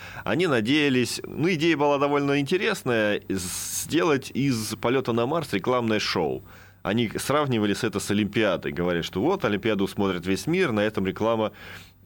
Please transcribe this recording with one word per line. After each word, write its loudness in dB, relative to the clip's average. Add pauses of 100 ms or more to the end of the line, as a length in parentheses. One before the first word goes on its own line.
(240)
Они 0
надеялись, 2
ну, -2
идея 2
была 2
довольно 2
интересная, 0
с-, -4
сделать 0
из -2
полета 0
на 2
Марс -2
рекламное 2
шоу. 0 (400)
Они 0
сравнивали 2
с -2
это -2
с -8
Олимпиадой, 0
говорят, 0
что -4
вот 0
Олимпиаду 0
смотрит 0
весь -2
мир, 0
на 2
этом 0
реклама, 0 (540)